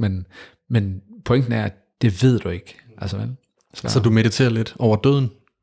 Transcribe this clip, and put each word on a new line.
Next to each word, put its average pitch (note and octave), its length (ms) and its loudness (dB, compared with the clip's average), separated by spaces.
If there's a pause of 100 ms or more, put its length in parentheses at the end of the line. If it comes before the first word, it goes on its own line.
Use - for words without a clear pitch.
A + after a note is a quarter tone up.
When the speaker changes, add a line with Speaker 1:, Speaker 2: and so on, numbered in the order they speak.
Speaker 1:
Men, F#2+ 260 -2 (420)
men G2 320 -2 (240)
pointen B2 260 0
er, A2 140 -2
at G2 80 -6 (280)
det G#2+ 220 2
ved B2+ 160 4
du F2+ 100 -6
ikke. - 260 -10 (220)
Altså, F#2+ 200 -8
vel? A#2 180 -8 (380)
Speaker 2:
Så. - 160 -10
Så A2+ 100 0
du A2 100 2
mediterer A2 400 2
lidt A2+ 300 -4
over A2 160 4
døden C3+ 360 0 (320)